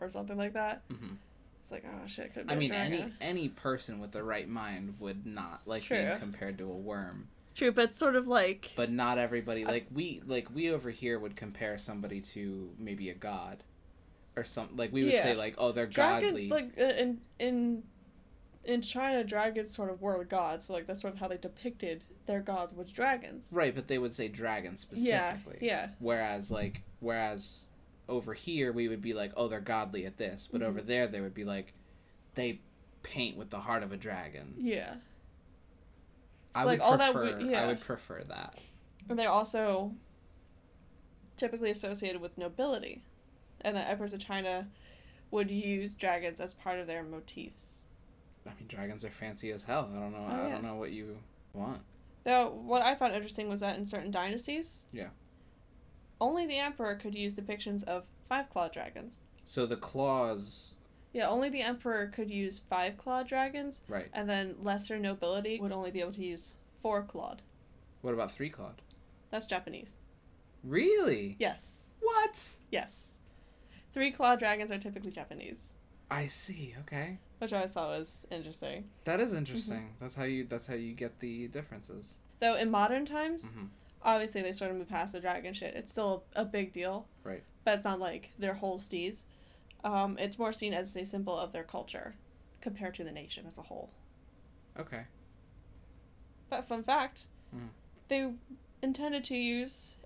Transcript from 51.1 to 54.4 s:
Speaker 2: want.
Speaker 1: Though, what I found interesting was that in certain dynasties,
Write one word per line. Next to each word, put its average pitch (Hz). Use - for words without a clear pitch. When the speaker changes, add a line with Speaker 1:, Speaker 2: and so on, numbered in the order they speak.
Speaker 2:
want. 110
Speaker 1:
Though, 247
what 240
I 262
found 240
interesting 214
was 202
that 202
in 202
certain 202
dynasties, 240